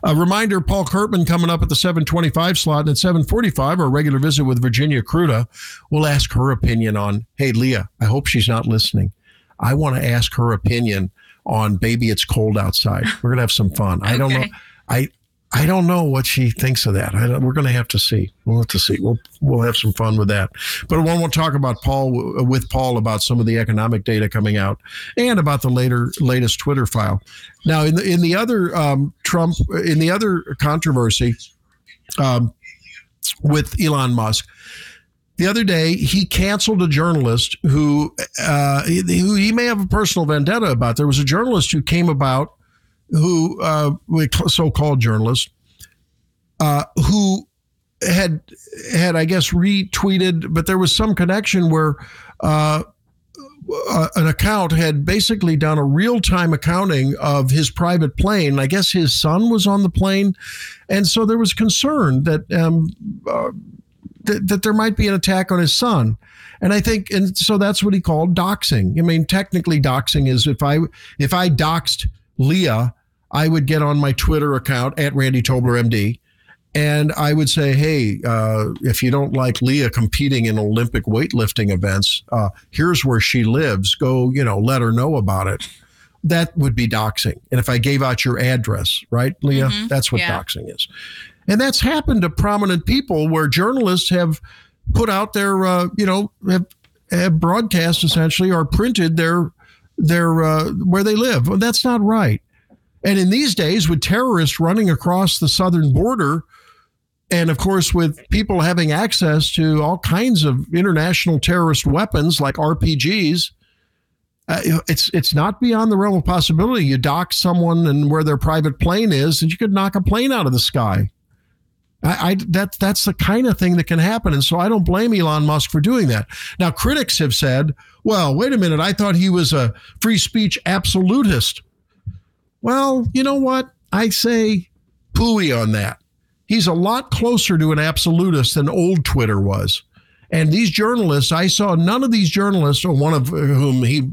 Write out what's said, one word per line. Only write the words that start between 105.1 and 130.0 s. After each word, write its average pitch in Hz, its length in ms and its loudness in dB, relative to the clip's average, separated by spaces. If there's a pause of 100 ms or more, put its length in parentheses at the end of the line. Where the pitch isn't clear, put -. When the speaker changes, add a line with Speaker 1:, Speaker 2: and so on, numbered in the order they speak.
Speaker 1:
the 160 100 0
southern 165 460 2
border, 165 500 0 (880)
and 170 200 2
of 151 80 0
course, 190 360 0
with 165 360 0
people 208 320 0
having 165 300 2
access 156 640 0
to 156 280 2
all 170 180 -2
kinds 202 440 0
of 139 300 0
international 170 640 2
terrorist 170 460 0
weapons 160 560 0
like 139 160 0
R 156 180 0
P 160 200 0
Gs, 170 560 0 (960)
uh, 160 120 -2 (260)
it's, 175 260 -2
it's 160 200 0
not 165 280 0
beyond 226 300 2
the 202 60 2
realm 196 200 2
of 160 80 0
possibility. 180 600 2
You 135 120 2
dock 147 360 -2
someone 170 520 2
and 147 240 2
where 156 140 2
their 147 140 2
private 156 420 0
plane 202 320 2
is, 143 300 2
and 160 100 0
you 180 60 -6
could 214 140 0
knock 196 240 0
a 196 60 0
plane 233 300 0
out 208 160 0
of 127 40 2
the 123 80 0
sky. 104 520 0 (920)
I, 165 300 -2
I, 196 40 0 (140)
that, 185 300 -2
that's 196 260 0
the 196 80 -2
kind 233 320 0
of 220 140 0
thing 180 180 2
that 165 80 0
can 165 140 0
happen. 190 340 0
And 139 100 0
so 165 140 2
I 180 120 0
don't 208 160 0
blame 220 280 0
Elon 151 320 0
Musk 151 240 0
for 156 120 0
doing 214 260 2
that. 110 200 -2 (320)
Now, 175 120 0
critics - 480 -2
have 143 160 0
said, 139 400 0 (280)
"Well, 175 320 0
wait 254 180 0
a 247 40 2
minute. 165 220 2
I 180 120 0
thought 202 240 0
he 185 140 2
was 175 240 2
a 123 200 0 (280)